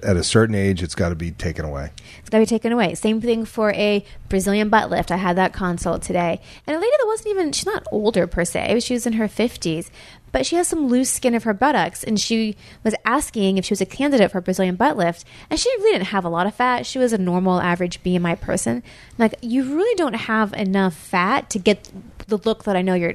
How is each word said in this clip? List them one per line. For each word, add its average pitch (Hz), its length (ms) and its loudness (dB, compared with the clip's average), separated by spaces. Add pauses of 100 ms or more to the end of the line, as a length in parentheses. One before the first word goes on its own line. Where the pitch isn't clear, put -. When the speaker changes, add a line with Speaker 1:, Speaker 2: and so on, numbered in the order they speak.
Speaker 1:
at 101 100 4
a 85 80 2
certain 110 320 2
age, 98 260 2
it's 85 140 -6
gotta 87 200 0
be 82 160 -6
taken 80 340 -6
away. 69 260 -8 (280)
Speaker 2:
It's - 100 -20
gotta 220 140 4
be - 20 4
taken 226 260 0
away. 226 240 0
Same 220 240 0
thing 226 240 0
for 214 300 -2
a 208 320 0 (240)
Brazilian 196 400 0
butt 208 200 4
lift. 175 220 -2
I 175 60 0
had 185 180 0
that 185 160 2
consult 175 500 -4
today. 175 380 -2 (260)
And 302 120 -4
a - 20 -4
lady 453 180 2
that 508 100 0
wasn't 440 280 -4
even, 339 160 0
she's - 140 -4
not 403 260 -4
older 208 340 0
per 175 200 -2
se. - 340 -2
She 240 140 -4
was 240 120 -2
in 233 80 0
her 220 140 0
fifties, - 640 -4 (400)
but 262 140 2
she - 100 -2
has 349 140 2
some 311 180 0
loose 247 220 2
skin 233 260 0
of 226 80 -2
her 226 100 0
buttocks. 196 520 0
And 214 120 0
she 220 380 -2 (300)
was 214 180 2
asking 214 540 2
if 185 80 0
she - 80 -4
was 196 80 0
a 190 40 2
candidate 262 460 2
for 202 60 -4
a 180 40 0
Brazilian 185 360 0
butt 277 180 2
lift. 170 300 -2 (240)
And 311 100 -2
she 480 100 0 (100)
really 427 120 4
didn't 190 160 0
have 190 160 -2
a 175 60 -4
lot 170 180 0
of 208 80 -4
fat. 247 300 0
She - 140 -6
was 247 120 2
a 226 60 2
normal, 180 420 2
average 175 420 -2
B 180 140 0
M 180 100 0
I 170 100 0
person. 233 420 -2
I'm - 400 -16
like, 220 240 2
"You 254 340 -2
really 427 200 2
don't 320 200 0
have 220 380 -2
enough 190 420 0
fat - 540 -2
to 214 100 -6
get 202 300 0 (380)
the 214 180 0
look - 180 -2
that 202 140 0
I 180 40 2
know 185 140 2
you're, 170 200 0